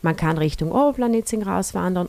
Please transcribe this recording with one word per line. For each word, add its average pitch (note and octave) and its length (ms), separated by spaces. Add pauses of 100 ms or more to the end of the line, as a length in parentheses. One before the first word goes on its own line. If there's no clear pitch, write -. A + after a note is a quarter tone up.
Man D#3+ 140
kann D#3+ 220
Richtung D#3 320
Oberplanitzing A#3+ 720
rauswandern F#3 680